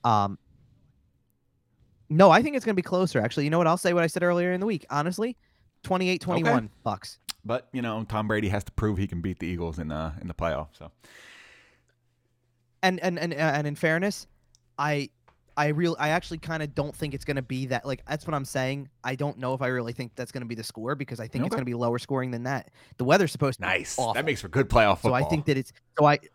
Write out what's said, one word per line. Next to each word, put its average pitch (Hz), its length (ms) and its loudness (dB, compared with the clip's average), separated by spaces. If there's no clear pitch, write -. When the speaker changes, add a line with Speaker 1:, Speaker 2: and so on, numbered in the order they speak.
Speaker 1:
Um, 101 340 4
no, 170 200 10
I 180 140 10
think 294 120 -2
it's 254 100 -2
gonna 220 100 0
be 190 80 2
closer, 180 360 2
actually. 117 260 0
You 151 40 0
know 160 80 2
what? 175 100 4
I'll 170 100 4
say 175 160 2
what 175 100 4
I 165 40 2
said 175 160 -2
earlier 175 280 2
in 180 80 -2
the 196 80 -2
week. 202 240 -4
Honestly, 180 440 -2
twenty-eight 185 380 0
twenty-one 165 440 0
Speaker 2:
Okay. 101 80 -16
Speaker 1:
Bucks. - 340 -6
Speaker 2:
But, 117 280 -4
you 127 80 -4
know, 110 260 -4
Tom 107 200 -2
Brady 107 220 2
has 101 160 -2
to - 80 -16
prove 107 240 0
he 98 100 -2
can 87 140 -6
beat 90 180 -4
the 85 80 -6
Eagles 85 320 -4
in, 78 120 -6
uh, 78 300 -6
in - 80 -12
the 85 40 -10
playoffs, 78 440 -4
so. 76 140 -20
Speaker 1:
And, 185 200 2
and, 175 160 0
and, 170 160 -2
uh, - 40 -6
and 151 300 0
in 147 80 -4
fairness, 170 520 -2
I, 143 320 -2
I 147 120 2
real-, 165 320 2
I 151 100 0
actually 170 300 -2
kinda 156 280 -6
don't 143 280 -4
think 147 180 -6
it's 135 120 -8
gonna 139 160 -2
be 131 260 -6
that, 123 180 -2
like, 135 200 -6
that's 151 220 -6
what 160 60 -2
I'm 135 120 -2
saying. 131 440 -4
I 131 120 -4
don't 143 240 -4
know 127 140 -2
if 131 80 -4
I 127 60 -2
really 123 260 -2
think 120 220 -10
that's 123 160 -10
gonna 123 140 -10
be 117 100 -8
the 110 80 -10
score 117 320 -6
because 131 240 -10
I 113 80 -10
think 135 180 -4
it's - 80 -2
Speaker 2:
Okay. - 60 -2
Speaker 1:
gonna 127 60 -4
be 123 80 -4
lower 120 260 0
scoring 127 320 -4
than 120 120 -6
that. 127 280 -6
The 123 80 -2
weather's 165 260 4
supposed 135 280 -2
to - 40 -8
be 87 40 -2
Speaker 2:
Nice. 92 300 -2
Speaker 1:
awful. 117 160 0
Speaker 2:
That 127 120 0
makes 143 160 -2
for 101 80 -10
good 135 200 2
playoff 104 320 6
Speaker 1:
So 123 120 2
I 127 60 2
Speaker 2:
football. 147 100 0
Speaker 1:
think 151 160 0
that 143 120 2
it's, 131 140 -6
so 151 80 8
I 147 140 6